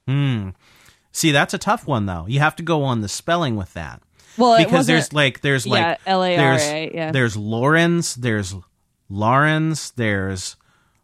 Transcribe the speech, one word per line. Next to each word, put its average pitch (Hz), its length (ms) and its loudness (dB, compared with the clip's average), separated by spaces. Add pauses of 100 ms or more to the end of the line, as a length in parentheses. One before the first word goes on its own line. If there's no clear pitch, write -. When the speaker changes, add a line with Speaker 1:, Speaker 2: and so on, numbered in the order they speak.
Speaker 1:
Hmm. 127 440 -2 (600)
See, 160 220 2
that's 143 220 2
a - 40 -6
tough 208 300 -4
one, 117 180 0
though. 85 220 -6
You 135 100 -2
have 151 180 2
to 170 60 -12
go 156 220 0
on 123 160 -2
the 101 80 -6
spelling 147 480 -2
with 92 180 -8
that. 69 260 -12 (380)
Speaker 2:
Well, 233 160 6
it 226 100 6
Speaker 1:
Because 254 220 2
there's, 160 140 4
Speaker 2:
wasn't - 140 -6
Speaker 1:
like, 139 260 0
there's, 135 260 0
like, 127 140 0
Speaker 2:
Yeah, 170 160 -2 (100)
L 190 160 2
A 180 140 0
R - 180 4
A, - 40 2
Speaker 1:
there's, 151 360 -2
Speaker 2:
yeah. 160 160 -4
Speaker 1:
there's 120 260 0
Laurens, 156 800 0
there's 107 400 -4 (560)
Laurens, 147 840 0
there's 98 580 -2 (500)